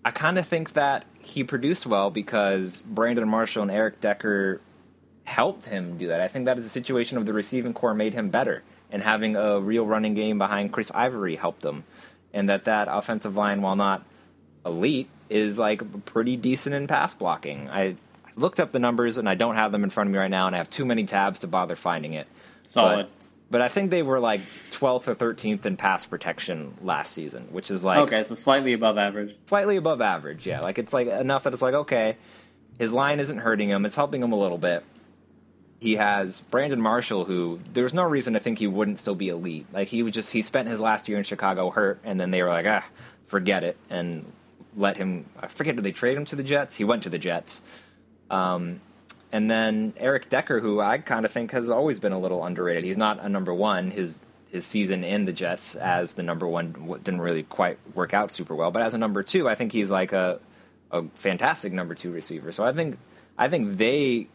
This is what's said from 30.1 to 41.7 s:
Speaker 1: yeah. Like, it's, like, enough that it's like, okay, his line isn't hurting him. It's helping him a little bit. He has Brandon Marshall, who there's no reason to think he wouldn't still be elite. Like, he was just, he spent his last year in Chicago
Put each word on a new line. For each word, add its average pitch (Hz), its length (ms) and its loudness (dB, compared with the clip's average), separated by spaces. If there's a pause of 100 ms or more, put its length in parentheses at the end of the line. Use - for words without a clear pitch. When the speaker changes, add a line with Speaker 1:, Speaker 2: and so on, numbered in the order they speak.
Speaker 1:
yeah. 78 140 -4
Like, 92 180 -4
it's, 113 140 -4
like, 123 160 2
enough 131 360 0
that 135 80 0
it's 127 100 -2
like, 127 120 2
okay, 120 420 2 (600)
his 113 140 0
line 143 280 2
isn't 139 180 -4
hurting 107 300 2
him. 101 160 2
It's 104 120 -2
helping 147 260 0
him 117 100 2
a 104 60 2
little 90 200 2
bit. 85 260 0 (960)
He 110 160 2
has 101 460 2
Brandon 135 380 0
Marshall, 110 440 2
who 87 340 -2 (140)
there's 123 200 2
no 180 120 2
reason 135 300 0
to 107 60 2
think 113 200 -4
he 107 80 2
wouldn't 101 320 0
still 101 160 -4
be 95 120 -4
elite. 85 440 -6
Like, 98 160 -2
he 117 160 0
was 110 80 -2
just, 107 180 -6
he 110 120 0
spent 120 260 -2
his 110 120 -4
last 110 280 0
year 104 100 0
in 98 60 -2
Chicago 95 460 0